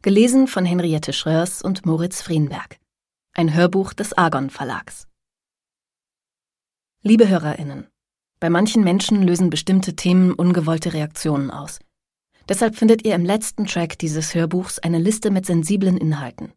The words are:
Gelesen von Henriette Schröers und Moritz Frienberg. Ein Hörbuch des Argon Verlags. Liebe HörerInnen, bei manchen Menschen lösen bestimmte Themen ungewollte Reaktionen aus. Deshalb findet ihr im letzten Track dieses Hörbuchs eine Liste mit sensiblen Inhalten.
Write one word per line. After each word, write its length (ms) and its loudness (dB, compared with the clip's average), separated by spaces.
Gelesen 460 4
von 180 -2
Henriette 480 -2
Schröers 480 -2
und 240 -6
Moritz 360 -2
Frienberg. 560 -4
Ein 200 0
Hörbuch 400 0
des 200 -8
Argon 360 0
Verlags. 580 -12
Liebe 240 6
HörerInnen, 600 -2
bei 100 -2
manchen 340 4
Menschen 400 2
lösen 260 2
bestimmte 460 -2
Themen 380 4
ungewollte 600 0
Reaktionen 580 -4
aus. 280 -14
Deshalb 260 0
findet 300 4
ihr 100 2
im 80 0
letzten 420 -2
Track 340 -6
dieses 360 -4
Hörbuchs 440 -2
eine 200 -2
Liste 320 0
mit 140 -2
sensiblen 520 2
Inhalten. 600 -4